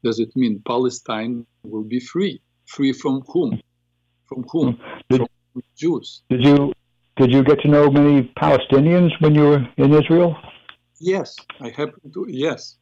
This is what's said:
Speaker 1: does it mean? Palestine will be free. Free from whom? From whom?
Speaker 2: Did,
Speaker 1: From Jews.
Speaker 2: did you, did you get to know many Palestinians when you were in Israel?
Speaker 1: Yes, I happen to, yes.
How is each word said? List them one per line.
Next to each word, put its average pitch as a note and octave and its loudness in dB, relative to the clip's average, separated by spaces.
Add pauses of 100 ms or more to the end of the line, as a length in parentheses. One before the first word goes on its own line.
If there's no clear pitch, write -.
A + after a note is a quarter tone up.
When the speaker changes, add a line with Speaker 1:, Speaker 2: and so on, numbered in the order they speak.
Speaker 1:
does A2+ -4
it A2+ -6
mean? A#2 -2
Palestine A#2+ -6 (160)
will G#2+ -10
be B2 -8
free. F3 -8 (260)
Free C#3 -4
from C3+ -6
whom? D3+ -4 (680)
From B2+ -12
whom? C3 -4 (300)
Speaker 2:
Did, B2+ 0 (320)
Speaker 1:
From B2 -14 (120)
Jews. D3+ -8
Speaker 2:
did B2+ -2
you, C#3+ 2 (420)
did B2+ 2
you C3+ 4
get C#3+ 2
to D3 -2
know D3 4
many C#3+ 2
Palestinians D3+ 2 (100)
when D3+ 4
you D3+ 4
were D3 2 (100)
in C#3 4
Israel? D#3+ 4 (640)
Speaker 1:
Yes, F3+ -4 (260)
I A#2+ -12
happen D3 -12
to, - -10
yes. C3 -8